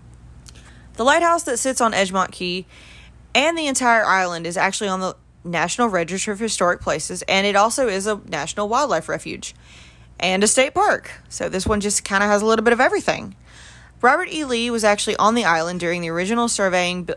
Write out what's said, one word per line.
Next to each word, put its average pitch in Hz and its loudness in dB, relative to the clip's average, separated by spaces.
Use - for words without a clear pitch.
The 226 -4
lighthouse 339 4
that 247 -4
sits 262 -2
on 226 2
Edgemont 190 0
Key 185 -8
and 320 2
the 311 -2
entire 247 2
island 175 0
is 170 -6
actually 196 -2
on 185 -2
the 185 -4
National 175 -2
Register 180 -2
of 190 -6
Historic 196 -2
Places, 170 -4
and 190 2
it 202 0
also 233 2
is 196 -2
a 208 -2
national 180 -6
wildlife 233 0
refuge - -8
and 185 0
a 208 4
state 269 2
park. 349 0
So - -6
this 185 -4
one 208 0
just 202 -2
kinda 202 0
has 208 4
a 220 0
little 220 2
bit 233 6
of 226 2
everything. 254 0
Robert 294 4
E. 311 -4
Lee 240 -2
was 226 -2
actually 208 2
on 214 4
the 233 2
island 170 2
during 175 -2
the 165 -4
original 214 0
surveying 180 0
b-, 170 -6